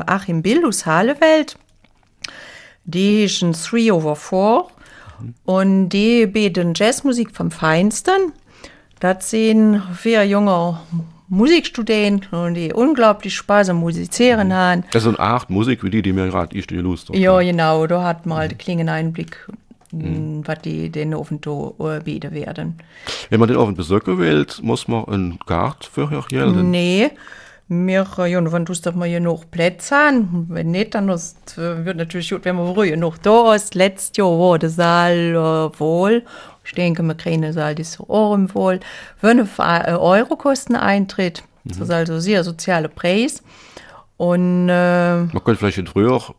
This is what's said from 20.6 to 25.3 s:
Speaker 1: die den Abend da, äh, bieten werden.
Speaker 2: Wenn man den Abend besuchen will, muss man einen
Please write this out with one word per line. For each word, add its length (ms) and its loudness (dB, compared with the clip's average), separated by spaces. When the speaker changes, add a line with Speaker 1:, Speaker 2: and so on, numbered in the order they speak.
Speaker 1:
die 280 -8
den 240 -6
Abend 320 -8
da, 320 -8
äh, 220 -6
bieten 320 -10
werden. 460 -10
Speaker 2:
Wenn 120 2
man 80 6
den 100 2
Abend 180 2
besuchen 420 0
will, 280 2
muss 260 -4
man 180 -2
einen 400 -4